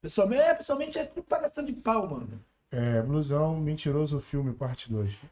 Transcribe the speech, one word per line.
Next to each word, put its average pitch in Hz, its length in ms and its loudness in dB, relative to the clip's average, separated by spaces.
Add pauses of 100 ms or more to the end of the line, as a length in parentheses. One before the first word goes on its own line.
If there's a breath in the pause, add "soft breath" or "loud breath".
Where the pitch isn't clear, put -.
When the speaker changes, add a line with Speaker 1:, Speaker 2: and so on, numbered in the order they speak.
Speaker 1:
Pessoalmente, 208 400 2
é, 330 120 8
pessoalmente 302 440 -2
é 311 80 -2
tudo 349 180 -10
pagação 302 420 -2
de 285 80 -4
pau, 208 340 0
mano. 120 320 -8 (320)
Speaker 2:
É, 120 300 2
Blusão, 147 580 2
Mentiroso 151 600 0
Filme, 135 320 -2
parte 123 360 -6
dois. 104 240 0 (180)